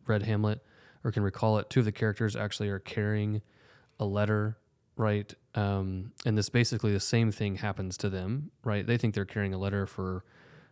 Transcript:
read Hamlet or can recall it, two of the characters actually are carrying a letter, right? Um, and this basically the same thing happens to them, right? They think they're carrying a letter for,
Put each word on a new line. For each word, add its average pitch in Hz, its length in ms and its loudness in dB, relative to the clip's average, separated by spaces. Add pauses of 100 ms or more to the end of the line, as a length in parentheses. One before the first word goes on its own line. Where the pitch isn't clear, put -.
read 107 160 2
Hamlet 107 380 0 (420)
or 110 80 -2
can 107 120 0
recall 107 360 2
it, - 100 -4
two - 100 2
of 120 60 6
the 107 60 0
characters 110 440 0
actually 104 340 -4
are 98 100 -2
carrying 107 640 -2 (560)
a 110 60 0
letter, 104 520 2 (400)
right? 104 340 0 (220)
Um, 98 580 0 (140)
and 107 100 2
this 107 140 2
basically 113 420 2
the 98 80 2
same 113 320 2
thing 101 260 -2
happens 95 400 -4
to 104 120 -2
them, 95 400 -4 (140)
right? 101 220 0
They 117 120 2
think 113 160 0
they're 101 120 -2
carrying 98 280 -2
a 92 60 -4
letter 98 260 0
for, 92 400 -4 (460)